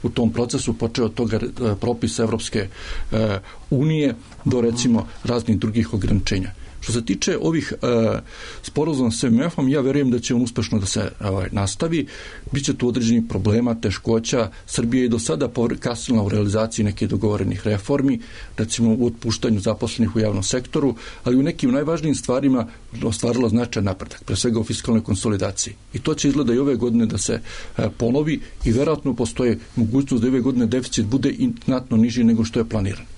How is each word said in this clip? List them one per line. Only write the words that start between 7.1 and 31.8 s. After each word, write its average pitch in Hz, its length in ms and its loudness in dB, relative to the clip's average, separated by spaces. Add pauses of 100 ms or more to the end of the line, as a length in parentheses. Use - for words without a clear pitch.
ovih, 160 300 0 (100)
e, 135 40 0 (760)
sporazuma 143 480 0
s 117 140 -2
M 117 100 6
M 135 120 4
F-om, 143 220 0
ja 143 120 4
verujem 131 300 2
da 123 80 2
će 123 160 -2
on 120 80 4
uspešno 110 360 0
da 95 80 0
se, 107 240 -2 (100)
ovaj, 95 320 -2
nastavi. 147 540 0 (460)
Biće 139 220 -2
tu 123 140 0
određenih 117 400 2
problema, 113 460 2
teškoća. 113 760 0 (160)
Srbija 123 360 0
je 120 60 2
do 113 100 2
sada 143 300 0
povr-, 117 300 0
kasnila 117 440 0
u 101 60 0
realizaciji 107 560 2
nekih 104 240 0
dogovorenih 104 580 0
reformi, 127 540 2 (360)
recimo 113 420 2
u 120 80 4
otpuštanju 117 540 0
zaposlenih 110 560 0
u 110 40 2
javnom 104 220 0
sektoru, 131 520 0 (300)
ali 127 120 4
u 131 60 6
nekim 151 300 2
najvažnijim 151 420 0
stvarima 131 520 2 (380)
ostvarila 120 440 2
značajan 113 360 0
napredak, - 400 -6
pre 98 120 -2
svega 113 240 2
u 107 40 -2
fiskalnoj 113 380 0
konsolidaciji. 101 720 -2 (180)
I - 60 -6
to 156 160 -2
će - 140 0
izgleda 131 260 2
i 123 40 4
ove 139 180 2
godine 117 300 2
da - 120 -2
se, 113 220 -2 (380)
e, 117 100 0 (100)
ponovi 143 420 2 (240)
i 117 80 2
verovatno 143 420 2
postoje 117 440 0 (180)
mogućnost 123 460 2
da 123 60 2
i - 20 2
ove 131 100 2
godine 123 260 2
deficit 123 400 0
bude 131 240 2
i 127 200 0 (140)
znatno 127 320 0